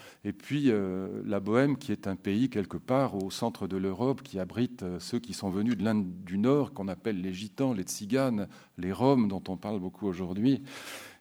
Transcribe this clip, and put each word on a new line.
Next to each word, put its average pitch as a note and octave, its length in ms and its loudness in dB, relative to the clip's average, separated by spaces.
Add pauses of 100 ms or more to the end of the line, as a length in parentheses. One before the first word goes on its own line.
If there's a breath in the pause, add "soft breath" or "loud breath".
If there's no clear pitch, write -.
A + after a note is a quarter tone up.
(260 loud breath)
et G2+ 80 -2
puis, C#3 380 2
euh, F#2+ 540 0
la G2+ 140 0
Bohème B2+ 380 4
qui - 160 -4
est - 120 -6
un F#2+ 120 -2
pays A2+ 320 2
quelque G#2 260 -2
part B2+ 400 2
au F#2+ 160 -2
centre A#2 340 -4
de F#2 120 -2
l'Europe, G2 460 0
qui - 160 -6
abrite, A#2 440 -2
euh, F2+ 160 -4
ceux A#2+ 200 -4
qui A#2+ 120 -10
sont G2 180 -4
venus G#2 280 2
de F#2+ 80 0
l'Inde G#2+ 200 4 (200)
du F#2 120 -4
Nord, B2+ 360 4
qu'on G2 160 -4
appelle G2 320 -4
les F#2+ 100 -2
Gitans, G#2+ 420 -2
les F#2 100 -2
Tziganes, A2 640 0 (280 loud breath)
les F2+ 140 -2
Roms, A#2 380 6
dont F#2 180 -4
on F#2+ 80 -4
parle G#2 240 -4
beaucoup F#2 260 -6
aujourd'hui. F#2+ 580 0 (580 loud breath)